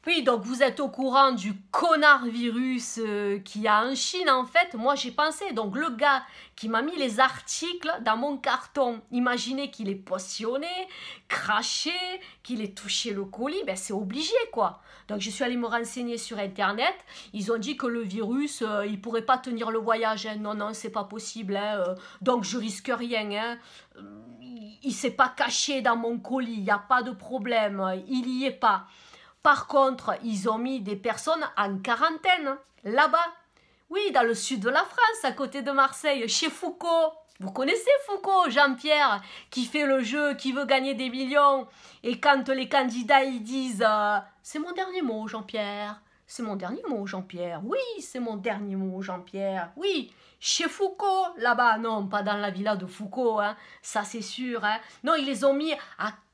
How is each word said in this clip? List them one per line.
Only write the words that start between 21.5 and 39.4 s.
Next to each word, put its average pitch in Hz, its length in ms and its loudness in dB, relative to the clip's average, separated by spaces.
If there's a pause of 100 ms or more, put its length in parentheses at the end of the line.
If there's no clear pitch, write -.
hein, 208 300 -2
euh. 185 80 -2 (280)
Donc 247 200 4
je 208 160 -4
risque 220 340 -6
rien, 233 380 -2
hein. 233 280 -4 (400)
Euh, 202 40 -18 (380)
il, 233 420 -16
il 269 100 -2
s'est 240 200 -2
pas 254 160 4
caché 262 520 0
dans 233 140 4
mon 233 240 -2
colis, 240 360 -4
il 208 100 -4
y 208 80 4
a 202 60 4
pas 254 240 2
de 254 100 -6
problème, 202 960 -2
il 254 200 -2
y 254 180 -2
est 254 40 2
pas. 214 380 2 (540)
Par 285 240 6
contre, 262 560 4
ils 214 260 -2
ont 220 80 2
mis 254 220 -2
des 202 160 -4
personnes 240 500 -2 (120)
en 196 220 0
quarantaine, 302 800 2 (280)
là-bas. 294 420 4 (640)
Oui, 381 220 0
dans 254 100 6
le 233 120 4
sud 226 260 -4
de 220 100 0
la 311 140 4
France, 453 400 2
à 254 80 2
côté 269 300 -6
de 277 100 -2
Marseille, 269 560 2
chez 320 200 0
Foucault. 330 640 0 (280)
Vous 190 100 -6
connaissez 302 400 0 (160)
Foucault, 392 440 2
Jean-Pierre, 277 720 4 (300)